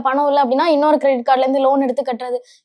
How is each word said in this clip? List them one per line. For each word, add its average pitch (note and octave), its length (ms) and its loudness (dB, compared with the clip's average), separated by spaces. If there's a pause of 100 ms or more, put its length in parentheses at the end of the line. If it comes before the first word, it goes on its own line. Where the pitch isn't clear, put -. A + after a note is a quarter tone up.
பணம் C#4 240 0
இல்ல C#4+ 160 2
அப்படின்னா C4 220 0
இன்னொரு D4+ 320 2
கிரெடிட் C4+ 300 -2
கார்டுல C4 120 2
இருந்து C4 200 0
லோன் C4+ 220 2
எடுத்து C4 220 -2
கட்டுறது, B3 340 -8 (280)